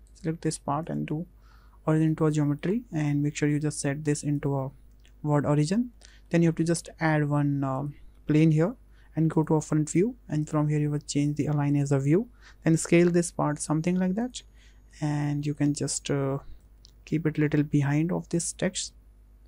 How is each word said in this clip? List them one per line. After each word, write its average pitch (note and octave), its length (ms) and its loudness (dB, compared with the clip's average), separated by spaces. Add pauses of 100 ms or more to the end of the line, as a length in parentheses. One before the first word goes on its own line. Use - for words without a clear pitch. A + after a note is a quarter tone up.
(140)
select E3 300 -8
this D#3+ 160 -4
part D#3 300 -4
and D3 180 -6
do D#3 180 -6 (640)
origin D#3 220 2
into D#3 180 0
a D3+ 40 2
geometry, D3+ 520 0 (100)
and D3 300 0
make D3 120 -2
sure D3 140 0
you D3 100 0
just D3+ 200 -4
set D3 260 -4
this D3 160 0
into C#3+ 380 -2
a C3 100 -4 (540)
word D3 200 2
origin. E3+ 460 0 (400)
Then E3+ 140 4
you E3 60 6
have D#3+ 80 0
to E3 60 0
just E3 260 -2 (100)
add D3+ 280 2
one, C#3+ 360 0
um, C3+ 320 -4 (320)
plane D#3 240 6
here E3 240 2 (400)
and D#3 160 2
go D#3+ 100 2
to D#3 140 2
a D3+ 60 2
front D3+ 280 0
view, G#3+ 260 2 (120)
and D3+ 200 -2
from D3+ 220 0
here D3+ 100 0
you D3 120 0
will D3 80 -2
change D3 360 -2
the D3 120 -2
align C#3+ 280 0
as C#3 160 0
a C#3 80 4
view, D#3+ 300 2 (340)
then D#3+ 140 4
scale F3 320 4
this E3+ 220 2
part D3 280 -2
something E3 360 0
like F#3 180 0
that, A#3+ 300 -6 (580)
and D3 460 -2
you D3 80 -4
can D3 180 0
just, - 380 -6
uh, C#3 260 -2 (680)
keep D#3 200 -4
it D3+ 140 0
little D3+ 240 2
behind D3 480 0
of E3+ 180 -4
this - 240 -4
text, - 400 -6 (540)